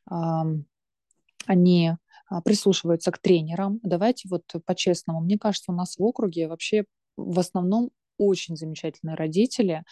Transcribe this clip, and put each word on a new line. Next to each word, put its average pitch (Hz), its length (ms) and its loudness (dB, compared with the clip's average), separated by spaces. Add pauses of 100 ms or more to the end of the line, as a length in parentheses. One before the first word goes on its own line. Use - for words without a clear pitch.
Ам, 160 580 -2 (840)
они, 180 460 6 (360)
а, 170 120 -6
прислушиваются 175 720 2
к - 80 -12
тренерам. 185 640 0
Давайте 196 460 -2
вот 175 140 -6 (220)
по-честному. 170 560 -2
Мне 185 180 0
кажется, - 340 -4
у - 20 -2
нас 180 240 -6
в 175 40 0
округе 180 460 -2
вообще 202 360 -2 (320)
в 180 220 -2
основном 185 520 0 (280)
очень 190 380 0
замечательные 160 600 -8
родители. 165 760 0